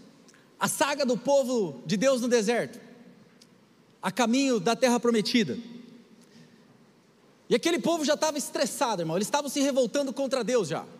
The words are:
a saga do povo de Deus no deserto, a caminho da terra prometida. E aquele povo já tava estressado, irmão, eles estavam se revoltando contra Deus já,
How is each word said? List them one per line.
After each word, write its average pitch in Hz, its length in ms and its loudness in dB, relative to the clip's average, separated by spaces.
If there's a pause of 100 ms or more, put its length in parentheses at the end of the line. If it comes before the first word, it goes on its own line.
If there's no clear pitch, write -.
(600)
a 202 80 0
saga 302 380 0
do 240 100 2
povo 247 720 0
de 175 100 0
Deus 262 240 2
no 247 80 -2
deserto, 220 500 0 (1200)
a 185 100 -4
caminho 247 480 2
da 226 160 0
terra 240 240 4
prometida. 220 580 2 (1900)
E 185 60 4
aquele 330 240 2
povo 311 260 0
já 285 140 0
tava 311 180 -2
estressado, 262 640 -2
irmão, 160 160 -2
eles 202 120 -2
estavam 294 200 -2
se 277 140 -2
revoltando 269 500 0
contra 262 320 -2
Deus 208 240 0
já, 147 160 -6 (160)